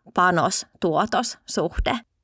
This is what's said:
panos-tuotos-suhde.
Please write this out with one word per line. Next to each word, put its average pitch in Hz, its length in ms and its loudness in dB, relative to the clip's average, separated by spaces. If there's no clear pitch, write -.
panos-tuotos-suhde. 180 1800 0